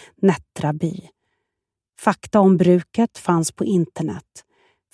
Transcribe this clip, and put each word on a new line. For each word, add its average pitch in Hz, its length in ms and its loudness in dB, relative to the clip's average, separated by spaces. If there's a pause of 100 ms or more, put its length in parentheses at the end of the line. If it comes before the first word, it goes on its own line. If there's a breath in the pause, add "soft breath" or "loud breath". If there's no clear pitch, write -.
(220 loud breath)
Nättraby. 165 800 -2 (1000)
Fakta - 400 -2
om 190 160 4
bruket 180 640 0
fanns 165 340 -2
på - 120 -6
internet. 175 800 -6 (500)